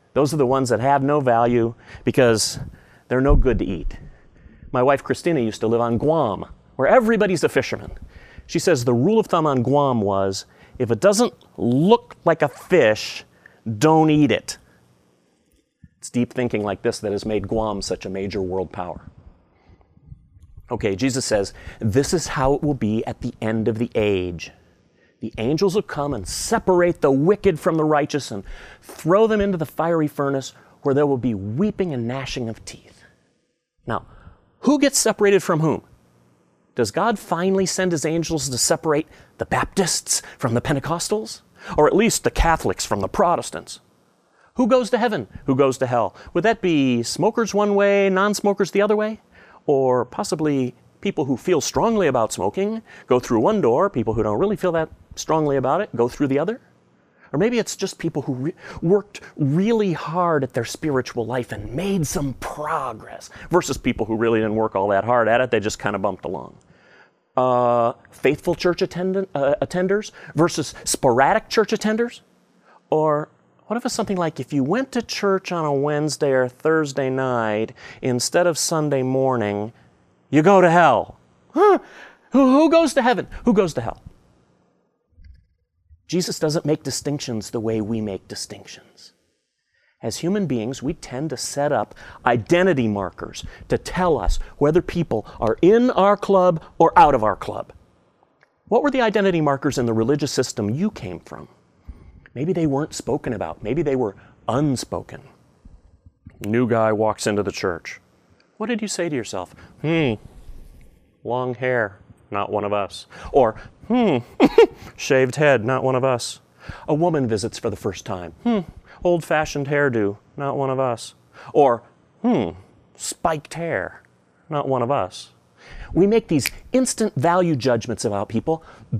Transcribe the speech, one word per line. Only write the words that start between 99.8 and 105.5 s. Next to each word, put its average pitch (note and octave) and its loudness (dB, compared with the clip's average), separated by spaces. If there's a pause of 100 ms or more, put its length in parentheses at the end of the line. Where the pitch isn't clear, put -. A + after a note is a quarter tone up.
the A#2 0
religious C3 0
system A#2 -2
you E3+ -2
came - -12
from? - -18 (880)
Maybe D3+ -4
they E3+ 0
weren't C#3+ -2
spoken C3 -4
about. F#2 -6
Maybe B2+ -2
they C#3+ 0
were A#2 -2 (320)
unspoken. B2 -4 (1200)